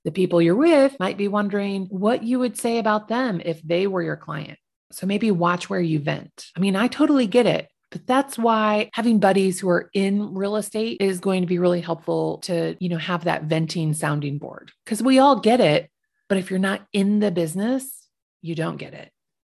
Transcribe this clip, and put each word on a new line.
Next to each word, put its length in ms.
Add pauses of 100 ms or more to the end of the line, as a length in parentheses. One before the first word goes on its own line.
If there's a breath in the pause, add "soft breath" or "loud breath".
The 60
people 320
you're 140
with 420
might 180
be 120
wondering 580
what 380
you 160
would 180
say 200
about 280
them 380
if 180
they 240
were 160
your 140
client. 420 (320)
So 160
maybe 240
watch 400
where 100
you 200
vent. 460 (100)
I 40
mean, 140
I 140
totally 400
get 180
it, 220 (220)
but 180
that's 280
why 560
having 280
buddies 400
who 80
are 260
in 400
real 220
estate 440
is 200
going 220
to 40
be 140
really 200
helpful 580
to, 420
you 80
know, 100
have 260
that 200
venting 500
sounding 440
board. 340 (120)
'Cause 180
we 160
all 200
get 220
it, 300 (380)
but 100
if 120
you're 80
not 340
in 280
the 100
business, 800 (340)
you 120
don't 220
get 180
it. 160 (460)